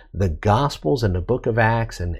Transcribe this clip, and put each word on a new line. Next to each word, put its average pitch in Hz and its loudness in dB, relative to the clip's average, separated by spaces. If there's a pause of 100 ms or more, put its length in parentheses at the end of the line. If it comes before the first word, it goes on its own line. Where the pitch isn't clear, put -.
(140)
the 90 0
Gospels 127 0
and 95 2
the 90 -2
book 123 -2
of 117 0
Acts 113 0
and, 85 -4